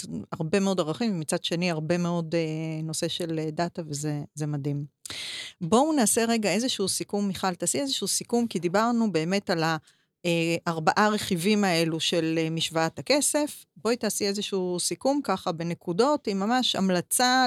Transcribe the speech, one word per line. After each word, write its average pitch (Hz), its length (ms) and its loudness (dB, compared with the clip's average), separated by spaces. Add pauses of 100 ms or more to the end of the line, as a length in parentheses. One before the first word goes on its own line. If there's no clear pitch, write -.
(320)
הרבה 165 280 0
מאוד 190 200 2
ערכים, 165 340 0
ומצד 170 300 -2
שני 180 260 0
הרבה 156 280 0
מאוד, 170 360 -2
אה, 170 60 2 (420)
נושא 160 260 -4
של, 165 300 -4
אה, 156 120 -2
דאטה, 170 360 -4
וזה, 147 360 -4 (120)
זה 151 120 -4
מדהים. 143 380 -2 (760)
בואו 233 320 4
נעשה 233 360 2
רגע 226 220 0
איזשהו 208 380 0
סיכום, - 400 -2
מיכל, 185 260 -2
תעשי 175 240 -2
איזשהו 269 300 -2
סיכום, - 380 0
כי - 120 -4
דיברנו 214 540 2
באמת 170 380 0
על 165 120 2
ה-, 160 140 2 (500)
אה, 170 300 2 (120)
ארבעה 170 400 4
רכיבים 208 560 2
האלו 165 360 2
של, 160 380 2
אה, 160 120 0
משוואת 160 480 0
הכסף. 294 680 0 (120)
בואי 233 200 0
תעשי 208 300 -2
איזשהו 190 540 -2
סיכום 262 440 0
ככה 185 280 -2
בנקודות, 175 720 0
עם 196 140 -2
ממש 233 360 0
המלצה 247 720 2